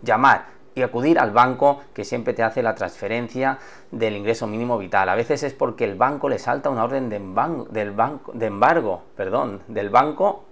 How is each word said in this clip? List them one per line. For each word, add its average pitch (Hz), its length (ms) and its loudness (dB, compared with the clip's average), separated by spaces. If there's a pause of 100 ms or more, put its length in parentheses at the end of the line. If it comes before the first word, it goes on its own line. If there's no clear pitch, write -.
llamar 117 500 4 (220)
y 127 80 0
acudir 127 360 2
al 120 120 2
banco 131 500 4 (120)
que 107 120 -8
siempre 120 280 -4
te 117 100 0
hace 113 200 0
la 110 120 0
transferencia 117 840 -4 (320)
del 110 260 -2
ingreso 110 300 -2
mínimo 113 320 -2
vital. 95 300 0
A 92 60 2
veces 131 280 0
es 139 100 -4
porque - 320 -2
el 101 120 -2
banco 135 320 0
le 120 100 0
salta 139 320 -2
una 113 140 0
orden 127 240 -4
de 104 120 -6
emban-, 120 480 -4
del 104 240 -4
banco, 127 400 -2
de 117 140 -4
embargo, 107 560 2 (140)
perdón, 101 520 -4
del 104 220 -4
banco 151 600 2